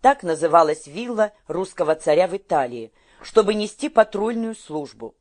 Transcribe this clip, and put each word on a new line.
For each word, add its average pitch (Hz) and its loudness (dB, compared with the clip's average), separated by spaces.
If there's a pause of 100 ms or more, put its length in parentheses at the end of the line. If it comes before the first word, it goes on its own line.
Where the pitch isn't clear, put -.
Так 277 4
называлась 160 2
вилла 214 -4 (160)
русского 160 -4
царя 165 2
в 185 -8
Италии, 123 -4 (300)
чтобы 214 2
нести 208 -6
патрульную 226 0
службу. 143 -12